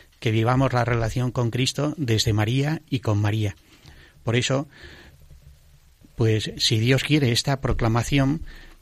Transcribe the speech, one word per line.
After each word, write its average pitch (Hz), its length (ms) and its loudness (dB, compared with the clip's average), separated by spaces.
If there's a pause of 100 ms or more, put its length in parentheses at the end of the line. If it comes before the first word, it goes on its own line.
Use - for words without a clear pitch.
(200)
que 117 120 -2
vivamos 127 420 2
la 120 120 2
relación 120 460 -2
con 120 180 0
Cristo 139 480 -2
desde 113 360 0
María 131 560 0
y 131 100 -2
con 104 200 0
María. 104 360 -2 (680)
Por 117 120 0
eso, 135 320 0 (1500)
pues, 110 420 0
si - 220 0
Dios 127 240 2
quiere, 143 280 2
esta 135 300 -2
proclamación 131 840 0 (380)